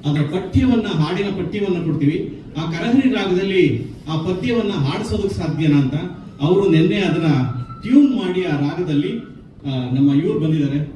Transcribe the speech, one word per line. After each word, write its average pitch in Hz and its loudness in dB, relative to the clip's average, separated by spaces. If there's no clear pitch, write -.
ಅದರ 147 0
ಪಠ್ಯವನ್ನ, 214 2
ಹಾಡಿನ 180 0
ಪಠ್ಯವನ್ನ 185 -2
ಕೊಡ್ತೀವಿ. 151 0
ಆ 160 -4
ಕರಹರಿ 254 2
ರಾಗದಲ್ಲಿ 185 2
ಆ 156 -2
ಪದ್ಯವನ್ನ 202 -2
ಹಾಡಿಸೋದಕ್ಕೆ 196 -2
ಸಾಧ್ಯನಾ 147 2
ಅಂತ 131 0
ಅವರು 190 2
ನಿನ್ನೆ 175 4
ಅದನ್ನ 170 0
ಟ್ಯೂನ್ 262 6
ಮಾಡಿ 185 -2
ಆ 147 -2
ರಾಗದಲ್ಲಿ, 143 -2
ಆ, 127 -4
ನಮ್ಮ 139 4
ಇವ್ರು 185 0
ಬಂದಿದ್ದಾರೆ 147 0